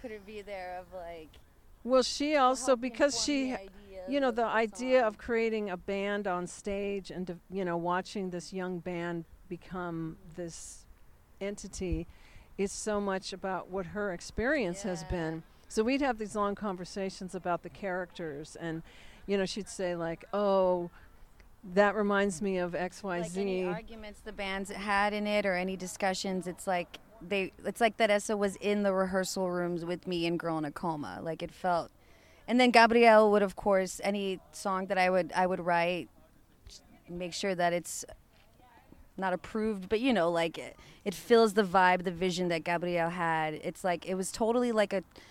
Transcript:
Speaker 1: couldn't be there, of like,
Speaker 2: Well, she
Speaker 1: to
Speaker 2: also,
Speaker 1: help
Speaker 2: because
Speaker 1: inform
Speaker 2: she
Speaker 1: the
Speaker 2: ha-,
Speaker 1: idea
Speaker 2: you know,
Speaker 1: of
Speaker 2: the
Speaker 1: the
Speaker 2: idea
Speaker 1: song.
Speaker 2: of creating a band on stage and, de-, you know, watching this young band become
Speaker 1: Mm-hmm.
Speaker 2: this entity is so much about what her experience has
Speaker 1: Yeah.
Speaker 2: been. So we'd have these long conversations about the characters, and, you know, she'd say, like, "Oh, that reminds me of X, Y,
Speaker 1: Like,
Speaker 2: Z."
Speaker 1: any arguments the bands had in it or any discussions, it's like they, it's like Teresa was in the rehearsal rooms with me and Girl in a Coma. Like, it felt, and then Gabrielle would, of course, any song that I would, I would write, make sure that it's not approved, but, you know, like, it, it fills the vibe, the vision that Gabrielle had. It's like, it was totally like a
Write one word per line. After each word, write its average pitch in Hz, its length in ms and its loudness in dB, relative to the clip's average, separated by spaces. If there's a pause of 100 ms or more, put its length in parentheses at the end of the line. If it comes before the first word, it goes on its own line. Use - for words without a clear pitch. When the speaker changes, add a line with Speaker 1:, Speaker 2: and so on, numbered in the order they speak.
Speaker 1:
couldn't 214 260 -12
be 214 140 -12
there, 185 380 -10
of 185 160 -14
like, 170 340 -12 (540)
Speaker 2:
Well, 254 200 4
she 285 300 -2
Speaker 1:
to 302 40 4
Speaker 2:
also, 254 360 4
Speaker 1:
help 233 80 2
Speaker 2:
because 254 340 2
Speaker 1:
inform 233 100 -2
Speaker 2:
she 285 200 0
Speaker 1:
the 254 60 -2
Speaker 2:
ha-, 247 60 -4
Speaker 1:
idea 190 520 -14
Speaker 2:
you 277 120 2
know, 269 80 4
Speaker 1:
of 226 80 0
Speaker 2:
the 240 60 2
Speaker 1:
the 220 60 2
Speaker 2:
idea 233 520 4
Speaker 1:
song. 226 80 4
Speaker 2:
of 208 100 -4
creating 226 520 0
a 180 60 -4
band 196 520 -2
on 180 180 -2
stage 202 640 -6
and, 175 160 -6
de-, 175 120 -10 (120)
you 190 140 -4
know, 170 120 -2
watching 180 540 -2
this 175 220 -10
young 185 260 -6
band 170 460 -6 (240)
become 170 720 -8
Speaker 1:
Mm-hmm. 170 220 -14
Speaker 2:
this - 440 -14 (540)
entity 185 680 -6 (500)
is 190 140 -2
so 208 300 -2
much 190 320 -4
about 190 360 -6
what 185 180 -6
her 196 260 -4
experience 214 720 -2
has 180 200 -4
Speaker 1:
Yeah. 185 80 -12
Speaker 2:
been. 165 320 -4 (260)
So 220 140 0
we'd 262 200 2
have 254 160 0
these 214 180 -8
long 202 200 0
conversations 190 760 -8
about 175 280 -2
the 180 80 -12
characters, 175 880 -8
and, 165 260 -6 (440)
you 202 120 0
know, 190 80 2
she'd 190 220 -8
say, 175 260 -4
like, 165 380 -6
"Oh, 185 580 2 (840)
that 202 200 6
reminds 202 480 0
me 190 160 0
of 180 160 -2
X, 180 300 -6
Y, 175 160 -2
Speaker 1:
Like, 170 100 -4
Speaker 2:
Z." 185 100 -4
Speaker 1:
any 185 240 -2
arguments 220 560 -8
the 214 120 -12
bands 196 380 -6
had 202 420 2
in 208 160 -2
it 208 180 2
or 185 80 2
any 185 220 -2
discussions, 185 720 -2
it's - 180 -8
like 175 320 -2 (240)
they, 190 300 -2 (120)
it's 196 160 -4
like 226 180 4
Teresa 208 380 4
was 202 200 0
in 208 260 0
the 196 100 4
rehearsal 185 580 0
rooms 175 340 -2
with 175 240 -6
me 170 180 0
and 170 140 0
Girl 160 180 -2
in 156 60 -2
a 147 80 -6
Coma. 147 500 -6
Like, 160 200 -6
it 160 100 -8
felt, 170 400 0 (560)
and 233 100 4
then 247 140 6
Gabrielle 226 580 10
would, 208 120 6
of 190 120 0
course, 190 480 0
any 196 380 -2 (120)
song 190 340 -4
that 185 120 0
I 180 100 6
would, 180 280 2
I 185 100 4
would 180 140 0
write, 170 480 0 (1000)
make 175 240 -8
sure 196 220 -2
that 175 180 2
it's - 320 -4 (1120)
not 190 160 -2
approved, 208 560 -4
but, 196 120 2
you 262 120 4
know, 175 180 4
like, 165 280 0
it, 123 180 -12 (280)
it 202 100 -2
fills 226 400 6
the 214 80 4
vibe, 185 400 4
the 185 80 -2
vision 175 380 0
that 165 160 0
Gabrielle 170 460 0
had. 160 440 0
It's - 300 -8
like, 175 240 -2
it 190 80 -2
was 185 160 -4
totally 233 400 2
like 214 220 2
a 185 100 -2 (260)